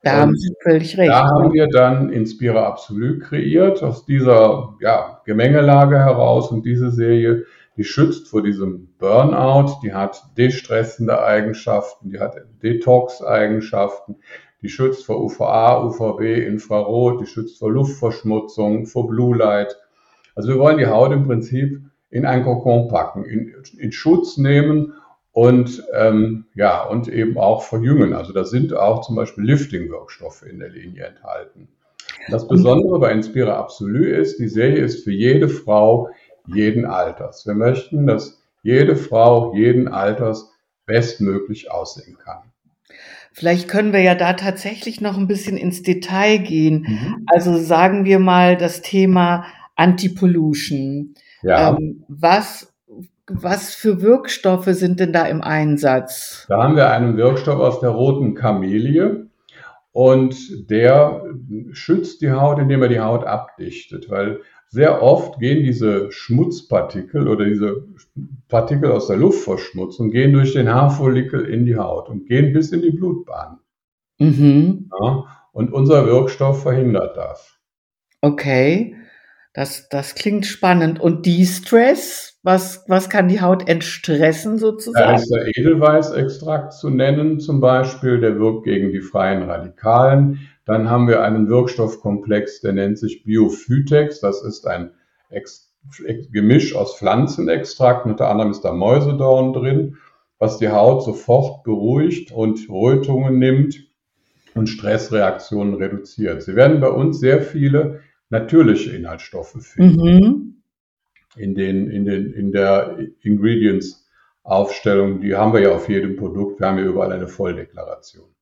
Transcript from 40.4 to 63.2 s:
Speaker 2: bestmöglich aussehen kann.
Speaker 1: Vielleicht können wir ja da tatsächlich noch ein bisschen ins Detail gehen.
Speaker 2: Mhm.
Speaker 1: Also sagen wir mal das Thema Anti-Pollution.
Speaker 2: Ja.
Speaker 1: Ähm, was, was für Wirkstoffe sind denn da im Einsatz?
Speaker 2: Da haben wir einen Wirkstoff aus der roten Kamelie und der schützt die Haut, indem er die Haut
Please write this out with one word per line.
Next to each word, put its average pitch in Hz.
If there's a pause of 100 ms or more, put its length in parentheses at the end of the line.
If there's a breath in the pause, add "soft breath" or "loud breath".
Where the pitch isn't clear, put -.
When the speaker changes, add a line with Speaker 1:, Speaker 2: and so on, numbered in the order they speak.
Speaker 2:
bestmöglich 107
aussehen 87
kann. - (880 loud breath)
Speaker 1:
Vielleicht 175
können 208
wir 196
ja 180
da 175
tatsächlich 196
noch 202
ein 196
bisschen 196
ins 175
Detail 190
gehen. 156
Speaker 2:
Mhm. 113
Speaker 1:
Also 175
sagen 180
wir 190
mal 180
das 175
Thema 180 (300 loud breath)
Anti-Pollution. 156 (260 soft breath)
Speaker 2:
Ja. 131
Speaker 1:
Ähm, -
was, 170 (540)
was 190
für 190
Wirkstoffe 190
sind 180
denn 175
da 165
im 156
Einsatz? 151
Speaker 2:
Da 104
haben 147
wir 127
einen 117
Wirkstoff 135
aus 127
der 123
roten 127
Kamelie 120 (640 loud breath)
und 131
der 135 (460)
schützt -
die 131
Haut, 143
indem 135
er 120
die 113
Haut 113